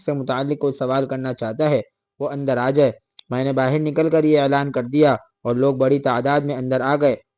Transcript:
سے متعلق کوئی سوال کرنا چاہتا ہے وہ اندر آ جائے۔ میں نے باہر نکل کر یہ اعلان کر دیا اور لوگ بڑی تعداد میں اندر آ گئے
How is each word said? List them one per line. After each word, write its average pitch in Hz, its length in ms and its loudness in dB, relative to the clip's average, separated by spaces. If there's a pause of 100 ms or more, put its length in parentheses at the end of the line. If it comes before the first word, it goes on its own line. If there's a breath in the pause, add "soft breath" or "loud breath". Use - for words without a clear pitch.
سے 147 60 -2
متعلق 139 460 -4
کوئی 139 140 0
سوال 135 340 -2
کرنا 131 280 -6
چاہتا 120 360 -2
ہے 127 100 2 (380)
وہ 139 100 -4
اندر 135 280 -2
آ 123 140 0
جائے۔ 139 220 4 (360)
میں 127 160 -4
نے 139 80 -2
باہر 131 260 0
نکل 156 320 0
کر 160 140 4
یہ 151 160 4
اعلان 139 320 0
کر 127 100 -2
دیا 139 300 2 (300)
اور 120 120 -2
لوگ 135 200 2
بڑی 131 240 2
تعداد 139 420 0
میں 143 160 -4
اندر 127 240 -2
آ 139 200 0
گئے 139 160 2 (220)